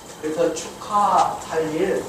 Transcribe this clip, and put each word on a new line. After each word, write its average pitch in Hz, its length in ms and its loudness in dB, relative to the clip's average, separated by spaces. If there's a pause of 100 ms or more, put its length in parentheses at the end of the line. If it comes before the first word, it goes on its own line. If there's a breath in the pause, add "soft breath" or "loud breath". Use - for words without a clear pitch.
(220)
그래서 156 320 2
축하할 - 1200 0
일 175 360 0